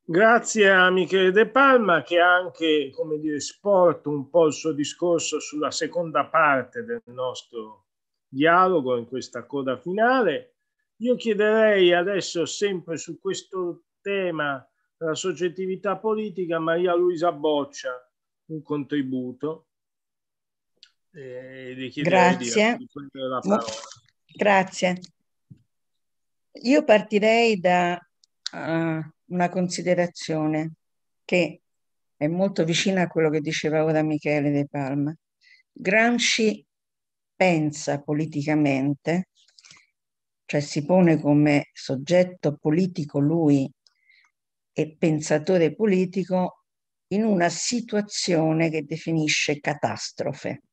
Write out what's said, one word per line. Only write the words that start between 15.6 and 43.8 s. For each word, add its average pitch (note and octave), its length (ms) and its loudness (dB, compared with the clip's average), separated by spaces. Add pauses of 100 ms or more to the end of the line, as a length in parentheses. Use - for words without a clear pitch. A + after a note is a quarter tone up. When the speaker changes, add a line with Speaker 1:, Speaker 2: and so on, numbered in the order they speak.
Speaker 1:
politica, G3 580 -4
a E3 40 0
Maria E3+ 360 0
Luisa F3 360 2
Boccia C#3+ 800 -4 (360)
un D#3 160 -12
contributo. C#3 1040 -6 (1400)
Eh, C3 640 -16
le C3 140 -10
chiederei F3+ 460 4
di, B2+ 100 -8
Speaker 2:
Grazie. G#3+ 320 0
Speaker 1:
di - 140 -16
prendere C3+ 360 -12
la B2+ 160 -4
Speaker 2:
Mo-, G3 140 2
Speaker 1:
parola. - 160 -6 (520)
Speaker 2:
grazie. F#3 760 0 (1600)
Io D4 200 4
partirei G#3+ 760 4
da, F3+ 360 2 (580)
eh, D#3+ 580 -4 (180)
una F3 200 0
considerazione E3 1200 -2 (500)
che - 380 -2 (540)
è D3 120 -2
molto F#3 360 -2
vicina F3 400 0
a E3+ 40 -2
quello D#3+ 220 0
che D3+ 120 -2
diceva D#3 420 -2
ora D#3 180 0
Michele D3+ 500 -2
De C#3+ 160 0
Palma. C#3+ 480 -4 (560)
Gramsci A3 920 0 (680)
pensa D3+ 680 0
politicamente, D3 1300 -2 (1160)
cioè D3+ 160 -2
si D3 220 -6
pone E3+ 360 4
come D3 540 2
soggetto D#3+ 840 -2
politico D#3+ 600 -2
lui C#3+ 520 2 (1000)